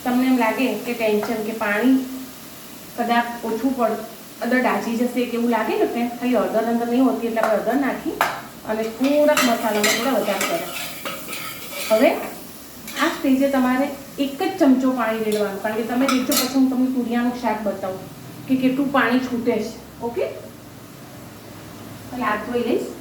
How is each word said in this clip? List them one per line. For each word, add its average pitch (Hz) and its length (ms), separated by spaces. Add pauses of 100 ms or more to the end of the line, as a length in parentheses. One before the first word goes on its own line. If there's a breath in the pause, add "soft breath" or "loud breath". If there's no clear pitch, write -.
તમને 254 220
એમ 262 120
લાગે 220 360
કે 240 180
ટેન્શન 220 500
કે 214 100
પાણી 226 540 (920)
કદાચ 240 480
ઓછું 226 320
પડ-, - 640
અંદર 254 200
દાઝી 220 340
જશે 240 280
કે 233 120
એવું 233 140
લાગે 233 280
ને, - 80
ફ્રેન્ડ, 240 240
ખાલી 247 240
હળદર 220 300
અંદર 233 220
નહીં 240 180
હોતી, 233 220
એટલે 226 140
આપણે 220 180
હળદર 220 160
નાખી 269 360 (580)
અને 220 140
થોડાક 294 540
મસાલામાં 226 460
થોડા 220 280
વધારે 208 280
કર્યા. - 580 (920)
હવે 233 200 (920)
આ 311 140
સ્ટેજે 269 380
તમારે 254 320 (380)
એક 262 140
જ 359 120 (100)
ચમચો 262 280 (100)
પાણી 220 280
રેડવાનું, 208 380
કારણ 220 160
કે 233 100
તમે 254 220
દેખજો 254 260
પછી 254 160
હું 262 160
તમને 254 240
તુરિયાનું 240 480
શાક 214 240
બતાવું 190 380 (420)
કે 262 160
કેટલું 262 320
પાણી 247 320
છૂટે 240 320
છે. - 140 (340)
ઓકે, 240 180 (1900)
પહેલા 247 200
હાથ - 180
ધોઈ 240 200
લઈશ. - 200 (120)